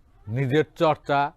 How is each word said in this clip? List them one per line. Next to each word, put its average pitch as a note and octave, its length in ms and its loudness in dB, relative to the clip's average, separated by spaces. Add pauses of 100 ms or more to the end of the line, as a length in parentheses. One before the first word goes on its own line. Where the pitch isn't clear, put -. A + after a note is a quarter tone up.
(280)
নিজের C3+ 360 0 (120)
চর্চা, D3 600 0